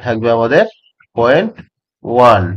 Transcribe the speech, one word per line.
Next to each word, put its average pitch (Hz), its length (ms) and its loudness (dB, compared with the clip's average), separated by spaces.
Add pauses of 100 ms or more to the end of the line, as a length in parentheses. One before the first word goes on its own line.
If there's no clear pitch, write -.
থাকবে 117 280 -6
আমাদের 117 340 0 (500)
পয়েন্ট 147 380 0 (520)
ওয়ান, 117 380 2 (140)